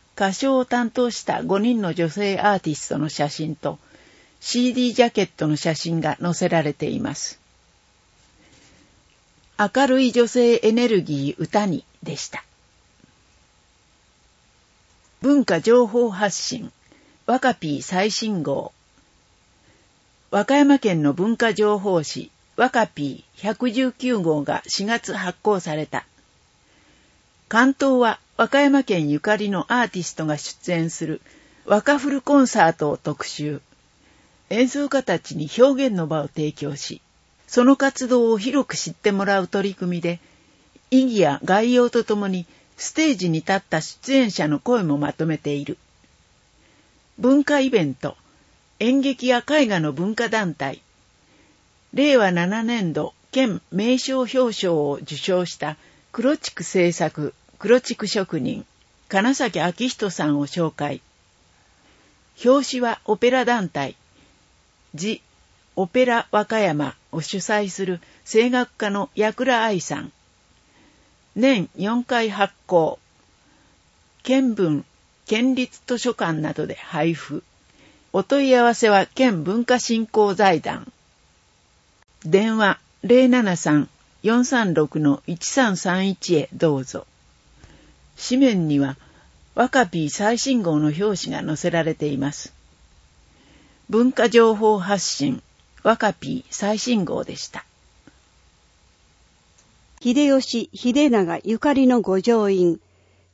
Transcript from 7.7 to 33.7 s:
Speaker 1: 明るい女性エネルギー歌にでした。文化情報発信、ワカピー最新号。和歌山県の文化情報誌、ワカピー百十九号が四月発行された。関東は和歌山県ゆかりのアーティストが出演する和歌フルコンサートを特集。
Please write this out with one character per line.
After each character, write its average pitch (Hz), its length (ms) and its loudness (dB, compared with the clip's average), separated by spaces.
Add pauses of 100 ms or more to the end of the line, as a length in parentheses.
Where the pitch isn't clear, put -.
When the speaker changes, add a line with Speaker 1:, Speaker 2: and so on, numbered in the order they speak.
Speaker 1:
明 254 280 2
る 254 140 4
い 247 100 2
女 240 160 4
性 240 360 4
エ 214 80 4
ネ 240 160 2
ル 208 140 2
ギ 147 360 -4
ー - 40 -6
歌 208 240 -2
に 180 200 -4 (160)
で 165 140 -10
し - 140 -12
た。 - 140 -14 (2750)
文 277 220 4
化 170 160 0
情 240 260 6
報 233 240 0
発 190 280 -2
信、 - 340 -10 (540)
ワ 247 160 0
カ 254 120 2
ピ 147 260 -6
ー - 20 -14
最 190 280 -2
新 202 320 -4
号。 139 300 -6 (1600)
和 202 100 0
歌 269 140 2
山 285 240 6
県 170 240 0
の 143 100 2
文 220 240 0
化 226 160 2
情 208 240 2
報 185 240 0
誌、 - 300 -10 (240)
ワ 247 160 2
カ 233 160 0
ピ 143 360 -10 (140)
ー - 40 -20
百 220 280 -4
十 254 220 -2
九 247 260 -4
号 156 260 0
が 143 240 -4
四 - 180 -4
月 226 280 -4
発 185 300 -8
行 208 160 2
さ 165 160 -6
れ 156 100 -4
た。 - 220 -10 (1400)
関 254 260 4
東 269 260 2
は 233 200 0 (160)
和 233 100 2
歌 277 160 2
山 277 220 4
県 165 260 -2
ゆ 147 100 0
か 214 160 0
り 202 160 -2
の - 200 -4
ア 247 120 2
ー 202 60 -4
テ 185 100 -8
ィ 170 40 -4
ス - 120 -10
ト 160 100 -6
が 151 140 -2
出 - 320 -10
演 165 180 -2
す 160 160 -10
る 156 160 -8 (440)
和 208 120 2
歌 285 220 2
フ 277 100 -4
ル 269 140 -4
コ 285 160 4
ン 254 80 6
サ 185 180 4
ー 160 80 4
ト 147 160 -2
を - 80 -4
特 - 300 -8
集。 147 340 -8 (880)